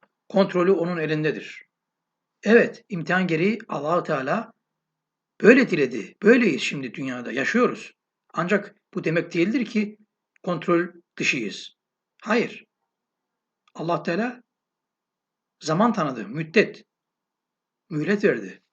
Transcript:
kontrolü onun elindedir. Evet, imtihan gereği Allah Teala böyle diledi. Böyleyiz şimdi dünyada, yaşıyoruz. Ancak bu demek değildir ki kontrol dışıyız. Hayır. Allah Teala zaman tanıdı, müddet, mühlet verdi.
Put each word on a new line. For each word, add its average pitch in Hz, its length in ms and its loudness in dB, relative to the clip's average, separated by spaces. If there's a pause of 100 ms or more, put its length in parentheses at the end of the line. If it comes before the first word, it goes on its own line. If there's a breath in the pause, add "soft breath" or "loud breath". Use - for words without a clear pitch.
(280)
kontrolü 185 420 2
onun 175 280 0
elindedir. 151 640 -4 (800)
Evet, 208 460 4
imtihan 180 380 -2
gereği 175 320 0 (100)
Allah 156 340 -2
Teala 156 500 -4 (880)
böyle 254 300 8
diledi. 120 520 -2
Böyleyiz 214 400 6
şimdi 131 320 -6
dünyada, 123 380 -8
yaşıyoruz. 165 600 -2 (400)
Ancak 185 440 -2 (180)
bu 180 100 -6
demek 160 300 -2
değildir 208 300 0
ki 208 340 -4 (440)
kontrol 175 440 0 (300)
dışıyız. - 600 -4 (460)
Hayır. 208 420 -2 (1120)
Allah 165 280 -4
Teala 214 400 -6 (1160)
zaman 190 320 0
tanıdı, 127 360 -6
müddet, 160 560 -2 (1080)
mühlet 180 340 0
verdi. 107 380 -2 (100)